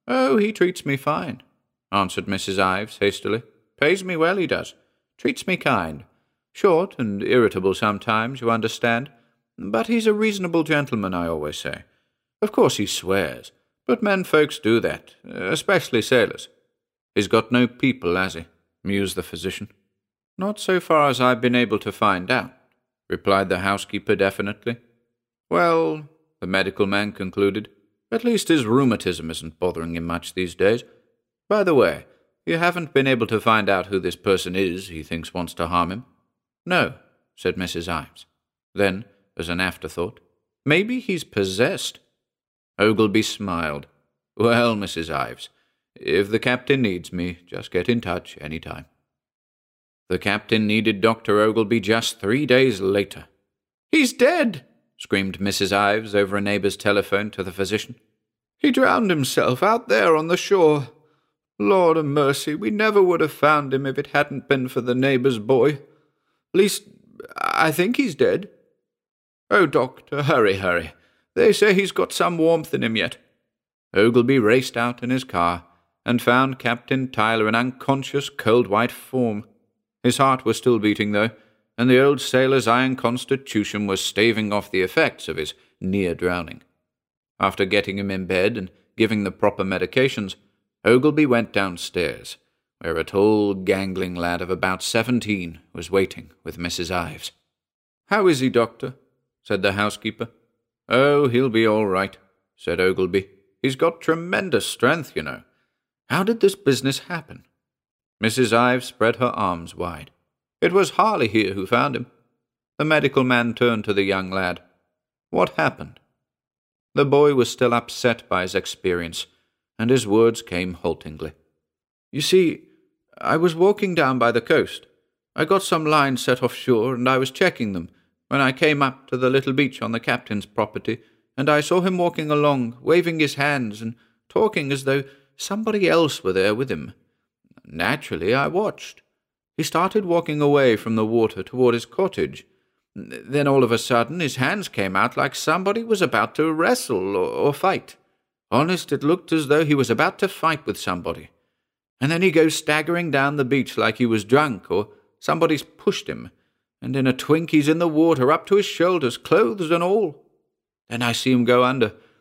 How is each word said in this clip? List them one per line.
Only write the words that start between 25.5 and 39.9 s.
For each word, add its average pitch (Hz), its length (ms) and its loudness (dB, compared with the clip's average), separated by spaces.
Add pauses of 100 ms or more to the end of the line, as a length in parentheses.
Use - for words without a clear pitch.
"Well," 165 580 0 (320)
the 90 60 -8
medical 95 400 0
man 101 240 -2
concluded, 101 580 -2 (440)
"at 226 100 -2
least 233 240 0
his 151 180 4
rheumatism 104 680 0
isn't 80 260 -14
bothering 85 380 -4
him 82 80 -6
much 85 300 -8
these 90 200 -4
days. 107 300 2 (640)
By 208 160 2
the 175 100 2
way, 85 320 2 (400)
you 165 120 -2
haven't 170 360 -2
been 135 140 2
able 117 180 2
to 107 140 -2
find 110 280 2
out 92 180 2
who 98 120 -2
this 87 160 -4
person 92 400 -2
is 95 320 -2
he 82 160 -14
thinks 80 320 -10
wants 87 200 -8
to 85 120 -4
harm 87 240 0
him?" 113 140 -8 (600)
"No," 165 300 -2 (400)
said - 220 -4
Missus 87 320 -6
Ives. 78 380 -8 (500)
Then, 98 300 0 (300)
as 82 120 -8
an 87 120 -4
afterthought, 90 600 -6 (440)